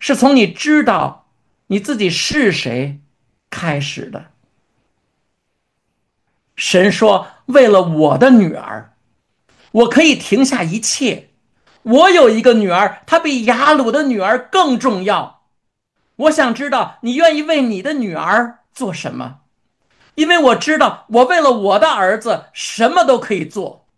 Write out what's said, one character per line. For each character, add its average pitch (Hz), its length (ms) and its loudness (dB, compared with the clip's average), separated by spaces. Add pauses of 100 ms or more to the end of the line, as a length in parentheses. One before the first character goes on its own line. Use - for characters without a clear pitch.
是 - 160 -2
从 262 180 4
你 220 140 4
知 302 340 0
道 151 460 -4 (400)
你 196 100 -2
自 240 180 -6
己 196 140 -2
是 262 400 -2
谁 139 500 -6 (500)
开 156 280 -6
始 - 320 -10
的。 - 160 -16 (2250)
神 185 340 0
说 202 380 0 (180)
，“为 254 220 4
了 190 140 4
我 156 360 0
的 262 120 4
女 208 240 4
儿， 107 400 -14 (760)
我 233 180 2
可 254 140 4
以 302 140 4
停 247 280 0
下 254 200 -2
一 175 160 -6
切。 - 480 -6 (540)
我 285 280 4
有 320 180 6
一 220 140 2
个 247 120 6
女 208 160 0
儿， 185 360 -2
她 - 140 0
比 269 240 -4
雅 247 280 2
鲁 262 200 0
的 294 100 0
女 254 180 -2
儿 214 180 0 (120)
更 320 260 2
重 214 280 -2
要。 180 380 -4 (760)
我 311 160 2
想 277 200 0
知 262 160 -6
道 233 340 -4
你 240 120 -4
愿 311 220 2
意 302 60 -4
为 302 200 -2
你 214 180 -4
的 - 120 -6
女 220 220 -6
儿 208 460 -2 (120)
做 202 200 -8
什 123 220 -12
么。” 127 280 -14 (760)
因 311 120 0
为 349 100 -6
我 254 180 0
知 311 200 -4
道 277 320 -4
我 233 160 2
为 339 160 0
了 277 120 2
我 202 260 0
的 208 100 2
儿 208 300 -2
子 220 340 -6
什 - 360 -4
么 349 160 2
都 254 140 2
可 - 140 -8
以 180 140 -6
做。 - 400 -14 (120)